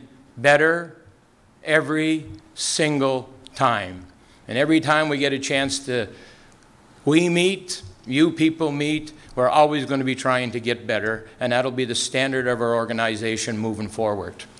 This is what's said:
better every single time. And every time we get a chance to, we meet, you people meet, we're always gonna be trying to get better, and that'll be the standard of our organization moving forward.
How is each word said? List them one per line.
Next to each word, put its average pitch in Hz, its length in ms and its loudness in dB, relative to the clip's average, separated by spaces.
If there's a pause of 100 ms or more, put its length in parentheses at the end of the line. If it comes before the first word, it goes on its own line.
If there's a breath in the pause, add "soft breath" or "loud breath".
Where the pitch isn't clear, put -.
(360)
better 160 640 4 (640)
every 156 640 0 (300)
single 135 720 0 (240)
time. 92 540 -2 (400 soft breath)
And 110 100 -4
every 156 220 4
time 156 300 2
we 143 100 -2
get 139 120 0
a 139 60 -2
chance 135 480 -2
to, 120 220 -2 (1000 loud breath)
we 165 240 4
meet, 180 540 0 (240)
you 147 240 4
people 160 400 0
meet, 147 420 -4 (220 loud breath)
we're 127 120 2
always 151 380 4
gonna 135 180 -2
be 131 120 -2
trying 127 340 -2
to 120 100 -6
get 117 280 -4
better, 110 420 -2 (100)
and 123 140 0
that'll 127 160 2
be 127 160 -2
the 117 80 -6
standard 131 540 -2
of 123 120 0
our 117 140 0
organization 113 840 -2
moving 107 320 -4
forward. 101 560 -4 (160)